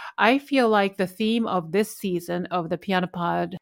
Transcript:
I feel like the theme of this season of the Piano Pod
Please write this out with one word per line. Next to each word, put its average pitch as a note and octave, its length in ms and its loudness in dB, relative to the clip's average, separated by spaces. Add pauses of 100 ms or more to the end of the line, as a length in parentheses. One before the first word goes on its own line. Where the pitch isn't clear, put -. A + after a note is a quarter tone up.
(180)
I A#3 220 4
feel C4+ 280 2
like G3 300 2
the F#3+ 80 0
theme A3 400 0
of E3+ 260 -2
this G#3 240 0
season F3 520 -4
of E3+ 220 -4
the E3+ 100 -4
Piano F#3 260 0
Pod F3 560 -2